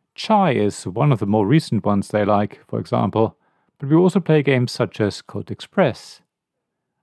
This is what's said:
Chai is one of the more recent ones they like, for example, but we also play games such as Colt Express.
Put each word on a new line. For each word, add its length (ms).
Chai 380
is 340
one 240
of 80
the 80
more 180
recent 400
ones 220
they 180
like, 420
for 120
example, 580
but 120
we 60
also 240
play 220
games 300
such 280
as 220
Colt 300
Express. 680